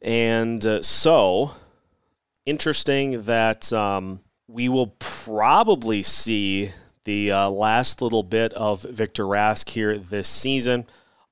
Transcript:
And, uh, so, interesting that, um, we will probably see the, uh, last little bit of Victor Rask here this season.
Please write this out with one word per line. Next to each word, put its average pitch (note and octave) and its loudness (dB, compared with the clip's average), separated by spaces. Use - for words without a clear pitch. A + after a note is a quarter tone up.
And, A2+ 0
uh, G#2+ 0
so, B2 4
interesting C#3 -2
that, A2+ 0
um, G2 -2
we A#2+ -4
will B2+ 0
probably A#2 2
see G2+ -2
the, G#2 -2
uh, G2 2
last G#2+ 0
little A2+ 0
bit A2 0
of G#2 -2
Victor A2 -6
Rask G#2 0
here G#2+ -2
this F#2+ -6
season. B2 0